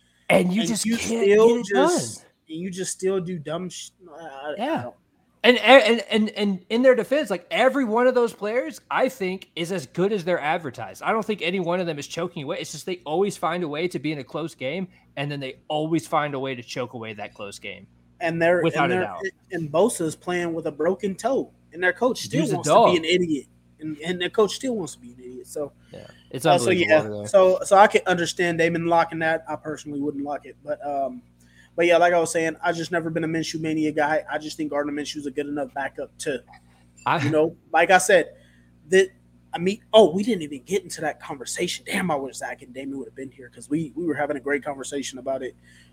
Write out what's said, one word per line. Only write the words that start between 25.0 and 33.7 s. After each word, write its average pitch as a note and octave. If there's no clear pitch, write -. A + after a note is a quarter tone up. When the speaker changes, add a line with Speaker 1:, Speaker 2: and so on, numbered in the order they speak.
Speaker 2:
be -
an B2+
idiot. B2
So, D3
Speaker 1:
Yeah, -
it's B2+
Speaker 2:
uh, E3
so, -
Speaker 1:
unbelievable F3
Speaker 2:
yeah, D#3
Speaker 1:
over G#2+
there. G#2
Speaker 2:
so, F#3
so G3
I G3+
can G#3+
understand F3
Damon E3+
locking E3
that. D#3+
I D3+
personally D3
wouldn't C#3
lock C#3
it, B2
but, D3
um, C#3
but E3+
yeah, F3
like F3
I F3
was D#3+
saying, D#3+
I F3
just E3
never E3
been E3
a D#3+
Minshew D#3+
mania D#3